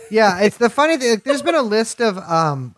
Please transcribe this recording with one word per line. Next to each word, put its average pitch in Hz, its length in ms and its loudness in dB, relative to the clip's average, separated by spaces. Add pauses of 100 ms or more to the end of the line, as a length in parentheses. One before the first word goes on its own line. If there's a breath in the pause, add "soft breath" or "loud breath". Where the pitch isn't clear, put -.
(100)
Yeah, 208 300 2
it's 208 160 2
the 240 140 0
funny 311 260 2
thing, 247 140 -2
like, 214 140 -2
there's 269 180 0
been 339 140 0
a 294 60 2
list 220 380 -2
of, 214 160 0
um, 160 600 -2